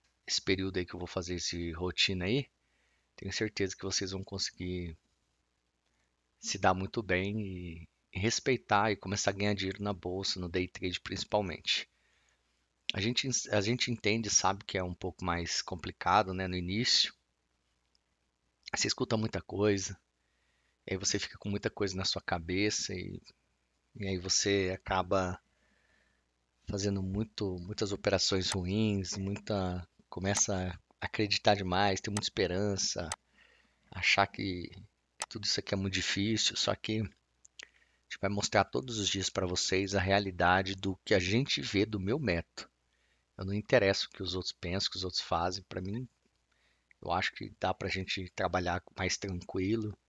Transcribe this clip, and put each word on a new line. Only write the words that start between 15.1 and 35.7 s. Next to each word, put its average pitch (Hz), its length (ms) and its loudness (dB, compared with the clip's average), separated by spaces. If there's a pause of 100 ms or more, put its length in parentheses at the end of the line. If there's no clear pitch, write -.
mais 85 380 0
complicado, 92 720 2
né, 92 140 -2
no 92 80 -2
início. 92 600 0 (1600)
Você - 100 0
escuta 117 300 0
muita 110 240 -2
coisa, 98 580 2 (880)
e - 60 -4
aí 95 60 0
você 98 200 0
fica - 200 -8
com - 100 -8
muita 101 220 -2
coisa 95 260 -2
na 92 80 -2
sua - 160 -2
cabeça 92 760 -2
e, 92 240 -8 (800)
e 101 100 -6
aí 95 120 0
você 95 560 2
acaba 92 640 0 (1300)
fazendo 98 340 0
muito, 95 580 -2
muitas 98 320 -4
operações 95 580 2
ruins, 98 640 2
muita, 95 720 -2 (220)
começa 92 680 0 (220)
a 87 60 -2
acreditar 107 480 4
demais, 95 440 2
ter - 120 -6
muita 104 140 -2
esperança, 92 840 0 (800)
achar 95 360 4
que, 92 440 -4 (480)
que - 120 -2
tudo 104 160 -8
isso - 140 2
aqui - 120 -4